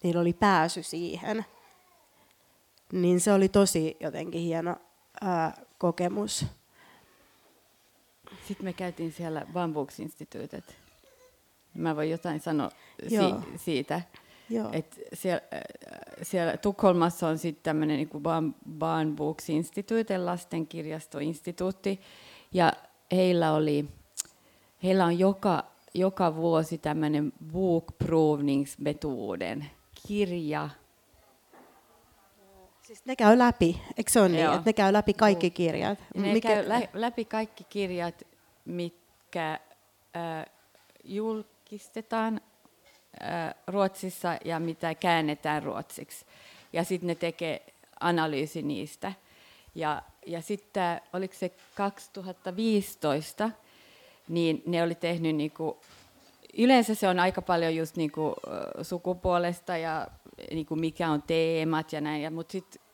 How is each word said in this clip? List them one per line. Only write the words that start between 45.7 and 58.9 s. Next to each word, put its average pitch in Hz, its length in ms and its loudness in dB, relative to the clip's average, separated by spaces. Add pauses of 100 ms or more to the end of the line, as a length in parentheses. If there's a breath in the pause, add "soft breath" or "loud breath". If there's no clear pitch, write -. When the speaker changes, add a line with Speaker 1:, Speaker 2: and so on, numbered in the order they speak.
Speaker 2:
Ja 165 100 0
sit 175 180 -2
ne 175 140 -2
tekee 165 500 -4 (340)
analyysi 160 640 0
niistä. 147 520 -6 (640 soft breath)
Ja, 151 260 -4 (260)
ja 165 140 -8
sit - 320 -8
tää, 175 280 -2 (120)
oliko 185 200 -6
se 180 180 -6 (240)
kaksituhatta 185 800 -8
viisitoista, 202 920 0 (800 soft breath)
niin 165 380 0
ne 170 180 0
oli 170 120 0
tehnyt 165 400 0
niinku, 151 420 -4 (800 soft breath)
yleensä 233 380 6
se 202 120 0
on 180 120 2
aika 185 220 2
paljon 165 340 0
just 160 200 -4
niinku, 156 400 -2 (120)
ö, - 360 -8
sukupuolesta 175 920 -2